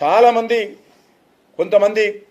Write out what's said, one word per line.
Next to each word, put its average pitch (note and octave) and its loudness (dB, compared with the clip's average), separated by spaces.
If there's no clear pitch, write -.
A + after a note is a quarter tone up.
చాలామంది, A3+ 0
కొంతమంది G#3 0